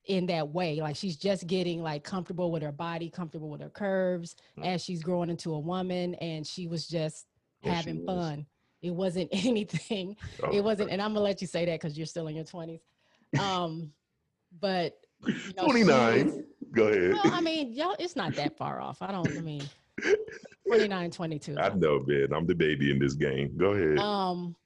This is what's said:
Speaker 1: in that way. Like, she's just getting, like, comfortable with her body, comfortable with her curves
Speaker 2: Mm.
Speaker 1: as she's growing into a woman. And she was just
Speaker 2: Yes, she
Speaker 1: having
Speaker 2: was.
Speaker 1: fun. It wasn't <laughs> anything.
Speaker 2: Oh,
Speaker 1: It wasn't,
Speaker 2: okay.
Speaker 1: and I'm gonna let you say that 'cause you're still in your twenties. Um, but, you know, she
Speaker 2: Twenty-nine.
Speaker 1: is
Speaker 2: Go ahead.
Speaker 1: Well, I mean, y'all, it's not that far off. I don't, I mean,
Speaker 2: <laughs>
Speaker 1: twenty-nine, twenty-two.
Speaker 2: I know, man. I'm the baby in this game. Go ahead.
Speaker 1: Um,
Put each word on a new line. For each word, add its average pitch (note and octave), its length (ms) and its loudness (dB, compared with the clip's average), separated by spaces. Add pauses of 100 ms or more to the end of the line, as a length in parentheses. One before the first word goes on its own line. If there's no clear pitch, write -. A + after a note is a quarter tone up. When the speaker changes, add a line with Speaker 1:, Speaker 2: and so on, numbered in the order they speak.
Speaker 1:
in F#3 200 0
that D#3+ 220 -2
way. D#3+ 320 -2
Like, D3+ 160 -4
she's F3+ 200 -4
just F#3+ 300 -2
getting, F3 360 0
like, D3+ 200 -4
comfortable F3+ 480 -4
with E3 120 -2
her D3 100 -4
body, E3+ 380 -6
comfortable D#3 400 -8
with C#3+ 100 -10
her D3 80 -12
curves F#3 680 -2 (240)
Speaker 2:
Mm. D#3+ 80 -6
Speaker 1:
as F3+ 160 -2
she's F3 200 -6
growing F3 280 0
into E3+ 240 -4
a D3+ 40 -2
woman. F3+ 580 -2
And D#3+ 300 -6
she F3+ 200 -8
was E3 220 -6
just D#3 380 -4 (360)
Speaker 2:
Yes, E3+ 220 0
she E3 60 -8
Speaker 1:
having E3 160 -6
Speaker 2:
was. - 0 -
Speaker 1:
fun. D#3+ 400 -4 (340)
It F3 120 -6
wasn't F3+ 380 -2
<laughs> - 20 -2
anything. G3+ 840 -2 (260)
Speaker 2:
Oh, - 80 -2
Speaker 1:
It G3+ 140 2
wasn't, G#3 220 0
Speaker 2:
okay. - 80 -4
Speaker 1:
and G3 80 -2
I'm G#3+ 100 -2
gonna G#3 120 2
let G3+ 160 0
you F#3 60 -4
say E3+ 200 -2
that D#3+ 140 -2
'cause D3 180 -6
you're D#3+ 80 -4
still E3 220 -8
in D3+ 80 -8
your D#3+ 80 -8
twenties. E3 360 -12 (580)
Um, E3+ 540 -2 (680)
but, F#3 380 0 (220)
you - 140 0 (200)
know, - 100 -2
she D4 80 8 (100)
Speaker 2:
Twenty-nine. B2+ 460 8
Speaker 1:
is - 100 -2 (340)
Speaker 2:
Go A2 160 6
ahead. F#2+ 240 6
Speaker 1:
Well, - 140 2
I F4 140 4
mean, D#4+ 320 0
y'all, D#4 260 -2
it's F4 180 -6
not G3+ 200 -2
that D3 200 -2
far C#3 240 -4
off. C3+ 220 -8
I F#3 100 -6
don't, D#3 240 -2
I - 40 -6
mean, D3+ 220 -6 (380)
Speaker 2:
<laughs> - 80 0 (580)
Speaker 1:
twenty-nine, G3 440 2
twenty-two. D#3 480 -6
Speaker 2:
I F#2 160 4
know, D2+ 320 4
man. C#2 260 4
I'm D#2+ 140 0
the F2+ 80 2
baby D#2 360 2
in C#2 80 2
this C#2 160 2
game. C#2 440 -2
Go F#2+ 140 4
ahead. D#2+ 260 4
Speaker 1:
Um, F#3 680 -2